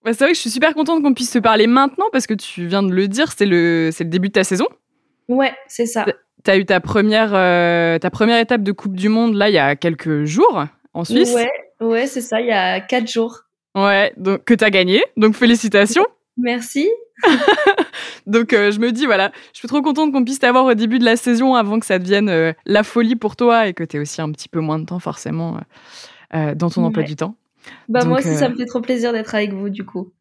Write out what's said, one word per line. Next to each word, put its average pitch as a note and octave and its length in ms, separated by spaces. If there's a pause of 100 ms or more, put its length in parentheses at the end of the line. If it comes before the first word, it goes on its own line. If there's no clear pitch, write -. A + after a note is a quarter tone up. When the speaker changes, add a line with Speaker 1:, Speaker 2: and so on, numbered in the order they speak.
Speaker 1:
Bah, A3+ 100
c'est A3+ 100
vrai D4+ 80
que E4+ 40
je - 60
suis A#3+ 80
super C4 240
contente D#4 300
qu'on C#4+ 100
puisse A#3+ 180
se B3 80
parler A3 280
maintenant C4+ 460
parce B3+ 140
que A3 60
tu F3+ 340
viens G3 160
de F#3+ 100
le F#3+ 160
dire, C4 240
c'est - 120
le, E3+ 460
c'est E3 140
le E3 40
début F3+ 200
de G3+ 40
ta F#3+ 120
saison. F#3+ 200 (600)
Speaker 2:
Ouais, C4 260 (140)
c'est - 180
ça. A3+ 200
Speaker 1:
T'as, G3 80 (300)
t'as G3 140
eu F#3+ 80
ta F#3 140
première, G#3+ 540
euh, E3+ 680
ta F3+ 100
première A#3 300
étape A3+ 240
de G3 80
Coupe G3 240
du F#3+ 140
Monde, A3+ 260
là, G3+ 140
il G3+ 40
y F3+ 60
a C#3+ 160
quelques D#3 480
jours, F3 420 (280)
en E3+ 100
Suisse. A#3+ 320
Speaker 2:
Ouais, A#3+ 160 (300)
ouais, A3+ 260
c'est C4+ 140
ça, A3+ 200
il B3 60
y A#3 40
a F#3+ 280
quatre A3+ 320
jours. A3+ 300 (340)
Speaker 1:
Ouais, G3 420
donc, F#3+ 280
que - 80
t'as G#3+ 180
gagné, F#3+ 320 (140)
donc G#3+ 180
félicitations. A3+ 720 (320)
Speaker 2:
Merci. B3 520 (320)
Speaker 1:
<laughs> G4+ 80 (1000)
Donc, A3+ 260
euh, G#3 180
je G#3 80
me A#3 120
dis, B3 140
voilà, G3+ 260 (220)
je - 60
suis - 80
trop C4+ 140
contente D4+ 300
qu'on C4+ 120
puisse C4 160
t'avoir B3+ 260
au C4 80
début A3+ 260
de A#3+ 60
la A3+ 100
saison B3 400
avant G#3+ 240
que A3+ 60
ça F#3+ 140
devienne, G3+ 300
euh, E3 240 (120)
la G#3 180
folie A#3 320
pour G#3+ 200
toi A#3 320
et F#3 60
que E3+ 100
t'aies D#3 160
aussi D3 220
un D3+ 100
petit - 180
peu E3+ 100
moins D#3 200
de D#3 60
temps, F3 140
forcément, D#3+ 580
euh, - 800
euh, D3+ 180
dans E3+ 140
ton - 140
emploi E3 200
Speaker 2:
Ouais. D3+ 60
Speaker 1:
du D3+ 60
temps. F3 200 (520)
Speaker 2:
Bah, B3 180
moi B3+ 120
Speaker 1:
Donc, C4+ 80
Speaker 2:
aussi, - 100
Speaker 1:
euh, - 40
Speaker 2:
ça - 100
me A#3+ 60
fait B3 100
trop A#3+ 160
plaisir A#3+ 320
d'être A3 220
avec G#3 180
vous, G3+ 160
du G3+ 160
coup. F#3+ 360